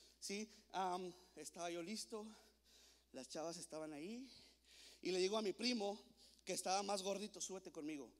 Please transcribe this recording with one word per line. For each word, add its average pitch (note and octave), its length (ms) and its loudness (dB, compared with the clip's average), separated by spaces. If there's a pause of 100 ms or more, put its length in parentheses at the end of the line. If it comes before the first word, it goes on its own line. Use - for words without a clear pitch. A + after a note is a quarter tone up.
(200)
¿sí? G#3+ 300 -2 (220)
Am, F#3 420 2 (220)
estaba E3+ 340 -4
yo E3+ 120 -2
listo, G#3+ 440 -4 (840)
las C3 180 -8
chavas E3 280 -2
estaban D#3 360 -6
ahí, A3 340 -6 (760)
y F3 100 2
le F#3 80 6
digo F#3+ 180 6
a A3 40 6
mi G3 120 4
primo, G#3 480 2 (440)
que F#3 80 0
estaba F#3+ 300 4
más G3 180 4
gordito, G3 380 0
"Súbete F#3 320 -6
conmigo", D3 480 -4